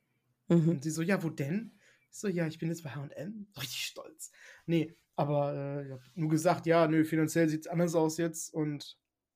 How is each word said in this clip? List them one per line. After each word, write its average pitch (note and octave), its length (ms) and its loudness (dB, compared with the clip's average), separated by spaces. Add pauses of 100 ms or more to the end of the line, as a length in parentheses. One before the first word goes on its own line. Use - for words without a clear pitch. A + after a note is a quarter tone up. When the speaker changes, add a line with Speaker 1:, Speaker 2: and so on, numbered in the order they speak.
(480)
Speaker 1:
Mhm. E3 220 6
Speaker 2:
Und C#3 140 0
sie D#3+ 60 -2
so, D#3 120 -2
ja, F3+ 200 2
wo D#3+ 80 -2
denn? E3+ 480 -4 (320)
Ich - 80 -20
so, G#3+ 100 -4
ja, E3+ 180 0
ich D3+ 120 -6
bin D#3+ 120 -4
jetzt E3 120 -6
bei C3+ 80 -10
H C#3 120 -8
und C#3+ 100 -12
M. G3+ 400 -12
So - 80 -14
richtig - 240 -8
stolz. - 460 -14 (360)
Nee, E3 300 0 (200)
aber, C#3+ 380 0
äh, C#3 320 -6
ich C3+ 60 -12
hab B2+ 80 -14 (140)
nur D#3 160 0
gesagt, D#3+ 360 2
ja, E3 220 6
nö, D#3 160 6
finanziell D#3+ 460 2
sieht's D#3 160 -4
anders E3 280 0
aus D#3+ 220 2
jetzt E3 380 -4
und D3+ 440 -6 (380)